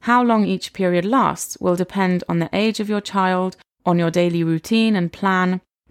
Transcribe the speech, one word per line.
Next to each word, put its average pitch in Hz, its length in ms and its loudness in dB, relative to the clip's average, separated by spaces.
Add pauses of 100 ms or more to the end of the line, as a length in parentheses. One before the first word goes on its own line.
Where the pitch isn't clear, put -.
How 247 220 2
long 226 220 2
each 185 280 -4
period 180 320 0
lasts 208 540 0
will 180 160 0
depend 180 520 -2
on 170 120 0
the 165 120 -2
age 214 280 -2
of 208 100 -4
your 208 120 -2
child, 185 540 -2 (300)
on 175 140 2
your 165 100 0
daily 170 340 0
routine 214 520 0
and 175 180 -2
plan. 185 480 0 (300)